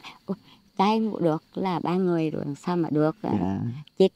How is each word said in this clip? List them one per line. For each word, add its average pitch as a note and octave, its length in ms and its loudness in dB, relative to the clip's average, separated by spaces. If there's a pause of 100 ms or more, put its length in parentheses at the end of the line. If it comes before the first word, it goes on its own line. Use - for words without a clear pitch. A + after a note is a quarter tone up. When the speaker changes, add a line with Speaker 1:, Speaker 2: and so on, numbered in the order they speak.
(260)
Speaker 1:
Ui, F#3+ 100 -6 (420)
cháy G#3+ 240 2 (180)
được D#3+ 240 0 (120)
là F#3 280 -2
ba E3 80 -2
người F3 380 0
rồi, F2 140 -4 (220)
sao F3+ 100 -2
mà E3 160 0
được? D3+ 320 2
Speaker 2:
Dạ. - 60 -4 (680)
Speaker 1:
Chết F#3+ 160 8